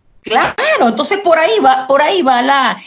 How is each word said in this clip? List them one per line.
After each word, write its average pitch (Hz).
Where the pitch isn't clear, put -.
Claro, 349
entonces 285
por 339
ahí 403
va, 262
por 277
ahí 349
va 254
la, 262